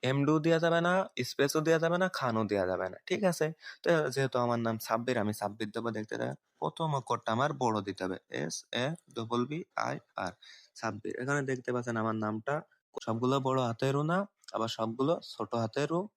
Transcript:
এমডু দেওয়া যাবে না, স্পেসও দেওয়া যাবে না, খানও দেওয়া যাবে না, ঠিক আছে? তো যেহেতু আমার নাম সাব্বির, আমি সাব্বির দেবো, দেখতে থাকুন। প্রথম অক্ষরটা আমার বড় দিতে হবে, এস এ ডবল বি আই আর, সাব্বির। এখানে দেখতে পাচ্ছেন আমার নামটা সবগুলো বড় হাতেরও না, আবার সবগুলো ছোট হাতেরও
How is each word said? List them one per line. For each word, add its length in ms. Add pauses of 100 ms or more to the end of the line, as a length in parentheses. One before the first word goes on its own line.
এমডু 260 (100)
দেওয়া 200
যাবে 220
না, 60 (360)
স্পেসও 380
দেওয়া 180
যাবে 180
না, 40 (120)
খানও 320
দেওয়া 200
যাবে 220
না, 40 (120)
ঠিক 220
আছে? 160 (360)
তো 60 (260)
যেহেতু 300
আমার 220
নাম 100 (100)
সাব্বির, 360
আমি 180
সাব্বির 340
দেবো, 140 (100)
দেখতে 220
থাকুন। 160 (240)
প্রথম 280 (100)
অক্ষরটা 380
আমার 140 (120)
বড় 140 (100)
দিতে 180
হবে, 140 (220)
এস 160 (260)
এ 20 (320)
ডবল 240 (100)
বি 80 (280)
আই 100 (280)
আর, 80 (480)
সাব্বির। 420
এখানে 180 (100)
দেখতে 240
পাচ্ছেন 280
আমার 220
নামটা 300 (500)
সবগুলো 320 (100)
বড় 220
হাতেরও 340 (100)
না, 60 (340)
আবার 240
সবগুলো 380 (180)
ছোট 180 (120)
হাতেরও 380 (160)